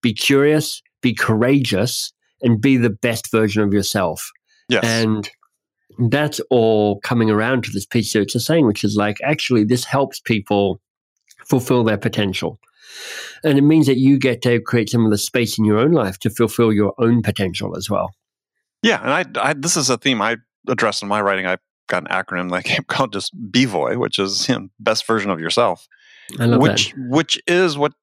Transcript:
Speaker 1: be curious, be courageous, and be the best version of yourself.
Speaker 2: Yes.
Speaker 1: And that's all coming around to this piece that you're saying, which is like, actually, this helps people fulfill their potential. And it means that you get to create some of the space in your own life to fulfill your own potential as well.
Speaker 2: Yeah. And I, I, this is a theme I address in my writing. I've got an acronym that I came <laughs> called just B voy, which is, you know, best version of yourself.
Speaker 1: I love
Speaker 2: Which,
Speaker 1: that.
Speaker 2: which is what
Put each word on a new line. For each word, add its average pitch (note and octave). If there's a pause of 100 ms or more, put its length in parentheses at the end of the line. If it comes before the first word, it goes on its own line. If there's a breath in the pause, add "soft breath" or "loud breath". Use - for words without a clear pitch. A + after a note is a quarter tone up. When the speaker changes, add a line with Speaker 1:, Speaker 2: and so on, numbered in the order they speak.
Speaker 1:
be A2+
curious, D3 (200)
be A#2+
courageous, A#2 (300)
and A#2+
be C3+
the A#2+
best A2+
version G#2+
of G2+
yourself. G2 (380)
Speaker 2:
Yes. A2+
Speaker 1:
And A2+ (800)
that's D3
all G#2+
coming A#2
around A2
to -
this G2
piece A2+
that G2+
you're A#2
saying, D#3
which G#2
is G#2
like, G#2
actually, B2+
this B2
helps C#3
people G2+ (640)
fulfill B2
their G#2+
potential. G2+ (840 loud breath)
And C#3+
it C#3+
means D3+
that C3
you C3+
get B2+
to A#2+
create A#2
some A#2
of G#2+
the G#2
space -
in A2
your G#2+
own C#3+
life G2+
to G#2+
fulfill A2+
your G2+
own A#2
potential F#2+
as F#2+
well. F#2+ (680)
Speaker 2:
Yeah. G#3+
And C3+
I, A#2+
I, D#3
this D3
is -
a A#2+
theme B2
I A2+ (300)
address A#2
in G2+
my G#2
writing. G2
I've F#2 (300)
got F2+
an E2+
acronym F2+
that F2
I F2+
came -
<laughs> -
called B2
just G2 (180)
B B2+
voy, F#2
which -
is, G2
you B2
know, G2 (120)
best A2
version G#2
of E2
yourself. F2 (520 loud breath)
Speaker 1:
I A#2+
love A#2+
Speaker 2:
Which, -
Speaker 1:
that. B2+
Speaker 2:
which D#3
is F3
what C#3+